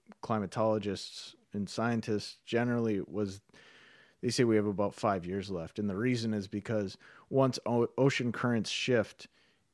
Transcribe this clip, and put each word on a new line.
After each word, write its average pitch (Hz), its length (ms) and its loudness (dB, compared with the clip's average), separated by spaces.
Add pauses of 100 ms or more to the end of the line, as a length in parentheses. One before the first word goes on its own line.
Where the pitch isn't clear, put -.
(220)
climatologists 107 1120 -2 (180)
and 101 160 -4
scientists 113 760 -2
generally 117 600 0
was, 98 340 -4 (840)
they 120 80 0
say 123 140 4
we 113 120 6
have 104 100 4
about 101 280 0
five 98 320 0
years 98 240 -4
left. 85 280 -6
And 104 100 0
the 95 80 -2
reason 117 360 0
is 104 160 -4
because 104 480 -2 (320)
once 135 380 2
o-, 117 220 2 (100)
ocean 131 340 2
currents 117 380 0
shift, - 580 0 (460)